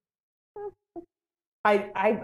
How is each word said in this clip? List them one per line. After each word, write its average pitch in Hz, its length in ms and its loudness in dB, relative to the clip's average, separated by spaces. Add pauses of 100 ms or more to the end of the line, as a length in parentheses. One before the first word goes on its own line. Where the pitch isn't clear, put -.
(1700)
I, 208 300 2
I, 202 280 2